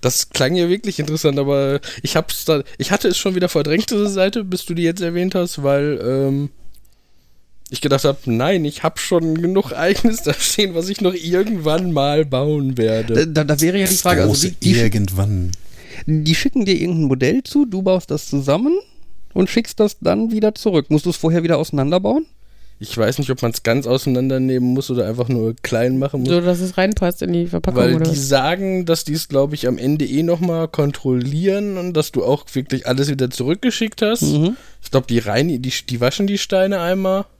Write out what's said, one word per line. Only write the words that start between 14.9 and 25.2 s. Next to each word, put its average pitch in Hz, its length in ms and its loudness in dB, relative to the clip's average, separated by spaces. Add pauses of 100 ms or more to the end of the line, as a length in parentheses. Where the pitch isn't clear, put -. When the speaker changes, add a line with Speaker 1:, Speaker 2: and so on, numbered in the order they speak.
Speaker 2:
die 156 300 2
schicken 247 320 0
dir 190 120 2
irgendein 165 300 0
Modell 131 340 2
zu, 285 220 2
du 190 160 -4
baust 185 300 0
das 147 180 -4
zusammen 147 460 0 (580)
und 190 160 2
schickst - 320 -2
das 214 200 2
dann 208 300 0
wieder 214 240 2
zurück. 170 360 0
Musst 151 160 2
du's - 100 -2
vorher 165 260 2
wieder 165 140 2
auseinanderbauen? 180 680 0 (540)
Speaker 1:
Ich - 180 -10
weiß 113 200 2
nicht, 135 120 -2
ob 127 100 -2
man's 117 220 -2
ganz 120 240 0
auseinandernehmen 131 880 0
muss 139 160 -2
oder 123 180 0
einfach 117 200 -2